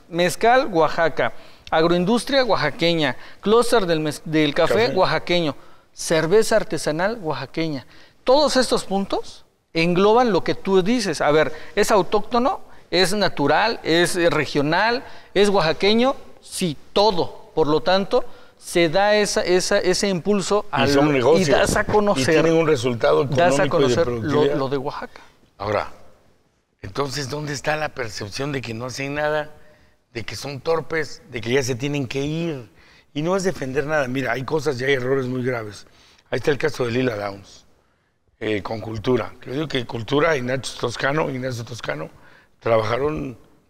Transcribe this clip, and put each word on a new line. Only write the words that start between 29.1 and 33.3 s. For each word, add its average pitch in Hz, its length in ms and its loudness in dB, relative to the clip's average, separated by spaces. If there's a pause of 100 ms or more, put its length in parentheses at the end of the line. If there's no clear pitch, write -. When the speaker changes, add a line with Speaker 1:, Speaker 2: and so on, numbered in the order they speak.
Speaker 2:
nada, 151 360 -2 (640)
de 117 100 -8
que 107 120 -10
son 139 240 -10
torpes, 160 640 -4 (100)
de 120 80 -8
que 110 140 -4
ya 139 100 2
se 123 120 -4
tienen 143 320 -4
que 135 180 -6
ir? 151 440 -6 (440)
Y 143 80 -6
no 180 160 0